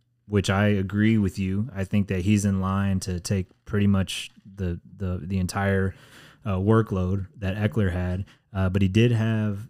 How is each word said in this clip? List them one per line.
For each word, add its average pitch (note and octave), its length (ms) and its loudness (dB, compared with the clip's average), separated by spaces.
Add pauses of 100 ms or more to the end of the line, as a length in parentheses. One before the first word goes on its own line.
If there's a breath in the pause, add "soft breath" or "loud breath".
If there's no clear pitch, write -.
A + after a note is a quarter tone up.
(260)
which G2+ 240 2
I G2+ 180 4
agree G#2 500 2
with G2 200 0
you. G2 380 -2
I G2 80 -6
think G2 240 0
that F#2+ 140 -2
he's G2+ 240 4
in G2 160 0
line F#2+ 400 0
to F2+ 180 -6
take F#2+ 280 -4 (180)
pretty G2+ 220 0
much G2 440 0 (240)
the, F2 240 -4 (160)
the, F#2 260 -6
the F#2+ 160 -4
entire, F#2+ 580 0 (500 soft breath)
uh, G2+ 100 -2
workload G2 720 0 (120)
that G2 180 -4
Eckler G#2+ 340 0
had. F2+ 340 -4 (280 soft breath)
Uh, F#2+ 160 0
but G2 120 0
he G2 60 4
did A2 240 4
have A2 580 -2